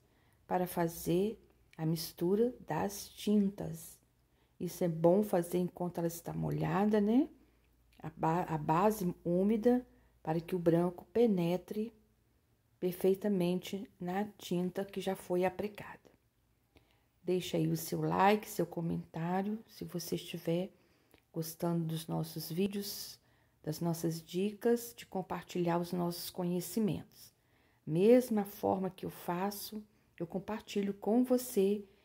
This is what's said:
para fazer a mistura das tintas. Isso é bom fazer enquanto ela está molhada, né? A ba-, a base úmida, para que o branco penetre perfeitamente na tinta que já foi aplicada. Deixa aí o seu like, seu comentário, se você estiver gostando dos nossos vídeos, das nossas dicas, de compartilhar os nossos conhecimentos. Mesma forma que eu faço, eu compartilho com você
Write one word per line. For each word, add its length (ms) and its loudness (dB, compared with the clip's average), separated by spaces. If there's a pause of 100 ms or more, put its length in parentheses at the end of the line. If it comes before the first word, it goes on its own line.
(460)
para 200 0
fazer 720 0 (380)
a 80 -4
mistura 680 0 (120)
das 400 -4
tintas. 920 -2 (600)
Isso 240 -4
é 60 2
bom 340 6
fazer 360 0
enquanto 400 -2
ela 80 0
está 260 -6
molhada, 680 0
né? 300 4 (720)
A 100 -10
ba-, 400 0
a 80 -2
base 680 2
úmida, 640 2 (360)
para 180 -2
que 160 -4
o 20 0
branco 540 2
penetre 800 0 (880)
perfeitamente 1080 0 (120)
na 240 -2 (140)
tinta 460 -2
que 160 -8
já 160 -2
foi 280 0
aplicada. 540 -4 (1200)
Deixa 340 0
aí 120 2
o 80 0
seu 240 -4
like, 480 4
seu 180 -2
comentário, 1000 -4
se 180 -14
você 300 -6
estiver 560 -4 (600)
gostando 520 -2
dos 220 -4
nossos 440 -6
vídeos, 680 -4 (440)
das 180 -4
nossas 420 -2
dicas, 720 -2
de 80 -18
compartilhar 760 -2
os 140 -4
nossos 380 -4
conhecimentos. 1040 -4 (520)
Mesma 580 6
forma 460 0
que 140 -14
eu 60 -6
faço, 720 -6 (360)
eu 80 -6
compartilho 680 -4
com 280 2
você 600 2 (200)